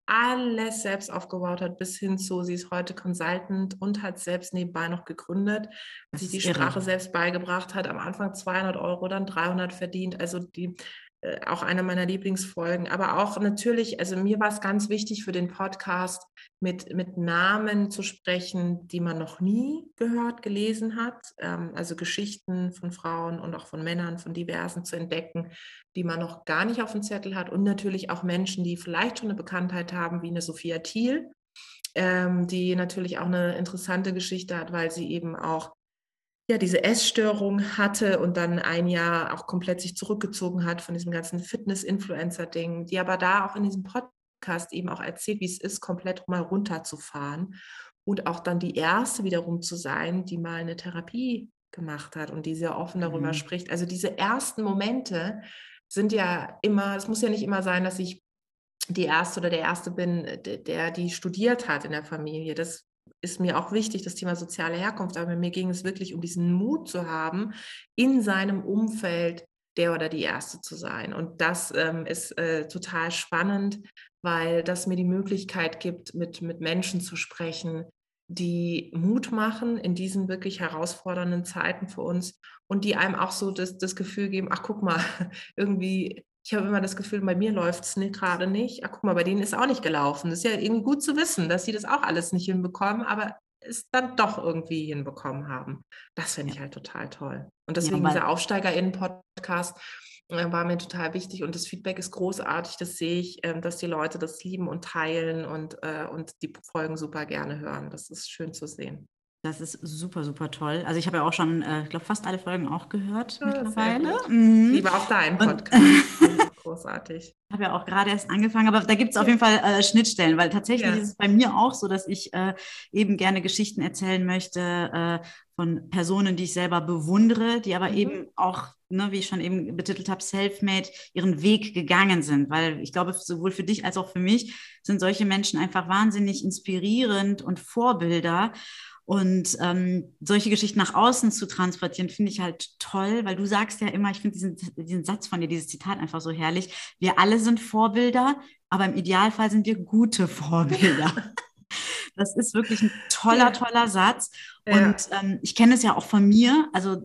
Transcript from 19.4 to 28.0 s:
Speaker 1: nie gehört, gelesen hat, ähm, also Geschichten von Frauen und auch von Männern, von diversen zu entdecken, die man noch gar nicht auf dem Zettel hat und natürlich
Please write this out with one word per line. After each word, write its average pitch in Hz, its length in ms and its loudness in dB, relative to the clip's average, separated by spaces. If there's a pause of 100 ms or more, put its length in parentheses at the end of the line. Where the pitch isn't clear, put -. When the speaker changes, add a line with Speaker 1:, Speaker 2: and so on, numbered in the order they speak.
Speaker 1:
nie 254 420 0 (140)
gehört, 233 460 -2
gelesen 220 520 -2
hat, 233 440 -8
ähm, 170 360 -6
also 170 220 -6
Geschichten 180 720 -4
von 175 220 -10
Frauen 170 480 -6
und 165 120 -8
auch 160 140 -12
von 156 160 -10
Männern, 170 340 -4
von 170 160 -12
diversen 175 520 -6
zu - 100 -10
entdecken, 170 560 -6 (440)
die 185 100 -4
man 165 160 -2
noch - 240 -10
gar 165 200 2
nicht 233 160 -2
auf 214 120 -6
dem 208 100 -4
Zettel 196 320 -6
hat 180 160 -6
und 196 120 0
natürlich 196 460 0